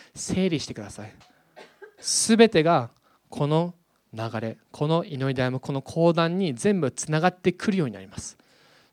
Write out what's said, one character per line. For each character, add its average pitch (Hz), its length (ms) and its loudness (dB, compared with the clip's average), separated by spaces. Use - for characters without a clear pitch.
整 - 320 -2
理 160 140 -2
し - 60 -10
て 131 60 -10
く 117 60 -14
だ 98 100 -12
さ 104 160 -16
い。 - 60 -18
す - 380 2
べ 226 100 10
て 170 160 4
が 151 280 2
こ 147 180 -4
の 170 260 0
流 113 260 -6
れ、 110 180 -8
こ 151 160 -4
の 165 160 0
祈 135 240 -6
り 135 60 -2
台 127 180 -2
も、 131 80 -4
こ 147 140 -8
の 139 80 -4
講 170 320 2
談 170 240 0
に 180 160 -2
全 196 260 0
部 135 120 0
つ - 200 -8
な 156 80 2
が 175 80 4
っ 180 100 -2
て 185 140 0
く - 200 -4
る 190 60 0
よ 165 80 2
う - 40 -2
に 104 40 -10
な 98 60 -12
り 95 80 -18
ま - 120 -16
す。 - 180 -14